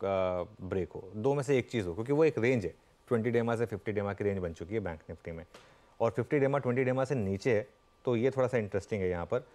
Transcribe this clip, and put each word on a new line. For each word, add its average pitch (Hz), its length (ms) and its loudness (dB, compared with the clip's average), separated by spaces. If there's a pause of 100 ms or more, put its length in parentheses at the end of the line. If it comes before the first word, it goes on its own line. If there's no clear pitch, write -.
ब्रेक 92 920 -2
हो, - 240 -12
दो 131 180 2
में 143 80 0
से 131 160 2
एक - 120 -2
चीज़ 107 160 -2
हो, 85 80 -4
क्योंकि 113 180 -4
वो 151 120 4
एक 156 140 2
रेंज 113 260 2
है, 80 100 -6 (340)
ट्वेंटी 117 220 2
डेमा 117 260 2
से 117 100 -2
फिफ्टी 104 260 -6
डेमा 101 220 -2
की 104 100 -4
रेंज 98 140 0
बन 87 140 -4
चुकी 87 220 -10
है 113 60 -2
बैंक 85 200 -6 (100)
निफ्टी 82 220 -12
में, 80 120 -12 (560)
और 117 100 4
फिफ्टी 123 280 0
डेमा 139 200 2
ट्वेंटी 127 260 0
डेमा 127 200 2
से 143 100 -2
नीचे 101 420 2
है, 107 120 -2 (360)
तो 123 120 2
ये 120 140 2
थोड़ा 127 180 2
सा 120 100 0
इंटरेस्टिंग 101 440 -2
है। 92 60 2
यहाँ 87 180 -2
पर - 280 -2